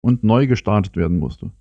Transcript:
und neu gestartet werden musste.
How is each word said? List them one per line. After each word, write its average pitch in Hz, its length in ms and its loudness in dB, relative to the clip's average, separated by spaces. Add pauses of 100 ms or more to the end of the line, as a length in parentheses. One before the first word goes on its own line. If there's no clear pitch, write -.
und 120 220 0
neu 120 220 4
gestartet 104 500 -2
werden 85 220 0
musste. 65 320 -8 (100)